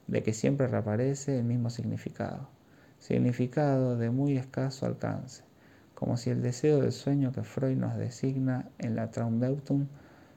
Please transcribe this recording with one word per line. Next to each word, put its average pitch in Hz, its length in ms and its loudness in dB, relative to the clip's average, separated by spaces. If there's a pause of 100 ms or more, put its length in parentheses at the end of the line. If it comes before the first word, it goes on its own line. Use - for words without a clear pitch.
de 117 140 0
que 110 120 0
siempre 139 320 2
reaparece 117 720 0
el 117 60 0
mismo 120 260 0
significado. 110 800 -6 (520)
Significado 127 960 2
de 117 140 0
muy 135 260 2
escaso 131 500 -4
alcance, 117 560 -6 (520)
como - 220 0
si 123 140 -2
el 123 120 0
deseo 139 380 4
del 120 120 2
sueño 139 400 0
que 113 100 -6
Freud 131 340 -2
nos 117 200 0
designa 131 720 -2 (100)
en 117 160 -2
la 113 160 -2
Traumdeutung 127 760 0 (480)